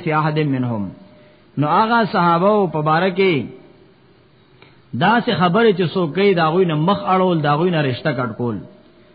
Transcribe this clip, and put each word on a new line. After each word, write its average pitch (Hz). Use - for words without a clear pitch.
فی 156
احد 156
منهم۔ 127
نو 143
آغا 220
صحابہ 175
و 208
پبارکی 160
دا 190
سے 240
خبر 185
چی 185
سو 185
کئی 190
داغوی 170
نا 160
مخ 160
اڑول، 185
داغوی 151
نا 160
رشتہ 131
کٹ 123
کول۔ 120